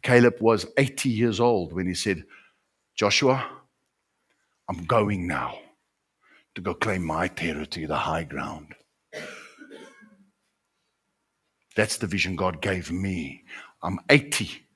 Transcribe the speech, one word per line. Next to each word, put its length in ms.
Caleb 400
was 240
eighty 300
years 320
old 320
when 160
he 60
said, 320
"Joshua, 540
I'm 160
going 420
now 320
to 60
go 120
claim 320
my 240
territory, 560
the 100
high 300
ground." 500
That's 180
the 120
vision 280
God 260
gave 300
me. 540
I'm 280
eighty. 680